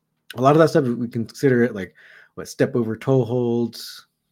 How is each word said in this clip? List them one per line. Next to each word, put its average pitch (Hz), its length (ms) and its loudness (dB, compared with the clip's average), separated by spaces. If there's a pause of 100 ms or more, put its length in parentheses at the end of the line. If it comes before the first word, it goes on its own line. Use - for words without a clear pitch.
(360)
A 113 40 -6
lot 135 120 6
of 156 60 6
that 160 120 6
stuff, 156 140 2
we 120 240 -4
consider 120 560 0
it, 113 100 -2
like, 92 200 -10 (400)
what, - 140 -12
step - 260 -2
over 110 220 -2
toe 131 280 0
holds 120 840 -4 (260)